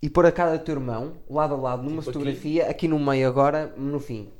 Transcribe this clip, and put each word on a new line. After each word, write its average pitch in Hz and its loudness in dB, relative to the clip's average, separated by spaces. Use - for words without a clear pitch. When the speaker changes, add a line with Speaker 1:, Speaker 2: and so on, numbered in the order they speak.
Speaker 1:
e 151 -2
pôr 175 6
a 165 10
cara 165 0
do 156 -6
teu 160 -4
irmão, 131 -6
lado 147 0
a - -4
lado, 127 -2
numa 151 -4
Speaker 2:
Tipo 143 -6
aqui? - -6
Speaker 1:
fotografia, 147 -2
aqui 160 -2
no 156 2
meio 135 2
agora, 143 2
no 139 -4
fim. 107 -10